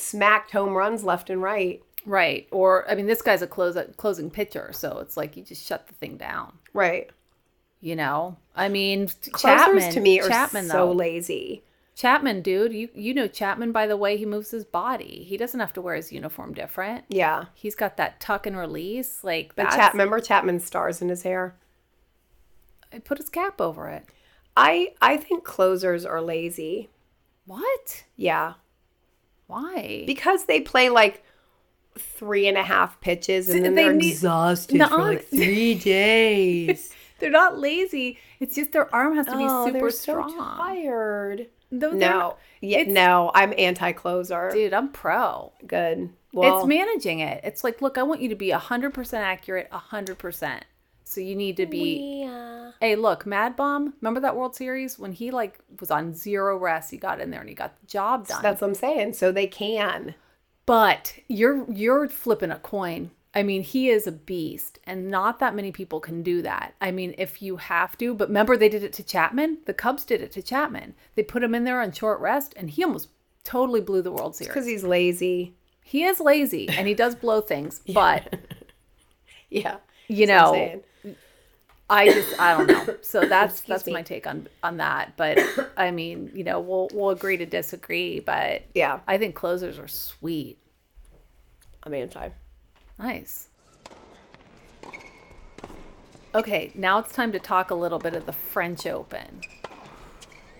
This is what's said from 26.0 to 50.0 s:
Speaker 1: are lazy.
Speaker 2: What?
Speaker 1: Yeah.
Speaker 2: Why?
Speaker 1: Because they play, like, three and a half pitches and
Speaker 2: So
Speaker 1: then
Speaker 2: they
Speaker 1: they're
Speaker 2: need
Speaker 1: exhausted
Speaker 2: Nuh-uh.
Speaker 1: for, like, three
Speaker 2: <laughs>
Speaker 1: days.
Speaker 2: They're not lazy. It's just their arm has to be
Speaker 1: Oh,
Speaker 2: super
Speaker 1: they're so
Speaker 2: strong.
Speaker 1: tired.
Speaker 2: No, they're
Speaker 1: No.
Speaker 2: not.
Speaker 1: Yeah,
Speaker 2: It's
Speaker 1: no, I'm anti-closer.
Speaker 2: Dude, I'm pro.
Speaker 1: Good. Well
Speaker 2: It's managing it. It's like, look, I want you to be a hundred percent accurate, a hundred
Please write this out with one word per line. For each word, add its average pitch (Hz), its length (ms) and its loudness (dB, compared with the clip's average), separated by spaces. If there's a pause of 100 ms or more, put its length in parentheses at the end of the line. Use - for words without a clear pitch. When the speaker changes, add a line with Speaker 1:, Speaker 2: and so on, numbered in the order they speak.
Speaker 1:
are 165 160 -4
lazy. 170 680 -6 (560)
Speaker 2:
What? 403 580 -6 (120)
Speaker 1:
Yeah. 160 380 -2 (960)
Speaker 2:
Why? 226 580 -8
Speaker 1:
Because 359 400 0
they 311 160 2
play, 254 280 4
like, 220 340 6 (760)
three 202 500 -2
and 196 100 4
a 190 60 2
half 190 380 2
pitches 185 480 0
and 180 100 4
Speaker 2:
So 180 40 4
Speaker 1:
then 185 120 4
Speaker 2:
they - 80 8
Speaker 1:
they're 185 100 6
Speaker 2:
need 170 160 4
Speaker 1:
exhausted 170 680 2
Speaker 2:
Nuh-uh. 294 120 6
Speaker 1:
for, 311 80 4
like, 403 300 2
three 220 480 4
Speaker 2:
<laughs> - 0 -
Speaker 1:
days. 190 1160 4 (280)
Speaker 2:
They're 311 100 -2
not 330 280 6
lazy. 285 600 -2 (220)
It's - 160 -6
just 285 160 -4
their 311 220 2
arm 277 220 2
has 294 120 0
to 254 100 -4
be 269 100 0
Speaker 1:
Oh, 254 200 2
Speaker 2:
super 262 120 0
Speaker 1:
they're 262 120 2
so 240 60 -4 (260)
Speaker 2:
strong. 311 120 -10 (220)
Speaker 1:
tired. 226 880 -4 (240)
Speaker 2:
No, 247 180 -2
they're 196 100 -2
Speaker 1:
No. 185 200 4
Speaker 2:
not. 175 200 -4 (220)
Speaker 1:
Yeah, 196 180 2
Speaker 2:
It's 311 120 2
Speaker 1:
no, 180 420 8
I'm 196 240 6
anti-closer. 180 960 0
Speaker 2:
Dude, 202 200 2
I'm 247 160 0
pro. 196 600 -2 (140)
Speaker 1:
Good. 175 440 -2 (220)
Well 269 280 6
Speaker 2:
It's 277 80 0
managing 302 520 0
it. 156 240 -6
It's - 200 -8
like, 233 180 -4
look, 269 160 -2
I 254 60 0
want 302 180 -2
you 254 80 -2
to 214 60 -6
be 196 160 -2
a - 60 2
hundred 247 360 -4
percent 233 300 -6
accurate, 185 480 -4
a - 60 -10
hundred 190 400 -10